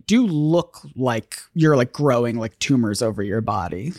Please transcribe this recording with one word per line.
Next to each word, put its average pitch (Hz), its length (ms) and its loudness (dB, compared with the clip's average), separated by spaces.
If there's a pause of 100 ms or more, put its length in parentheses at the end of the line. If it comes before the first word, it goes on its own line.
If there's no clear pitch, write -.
do 240 180 4
look 160 540 0 (160)
like 120 420 -4 (160)
you're, 156 240 4
like, 123 160 0
growing, 120 460 0
like, 110 180 -8
tumors 117 460 0
over 107 180 -2
your 101 200 -2
body. 104 580 -6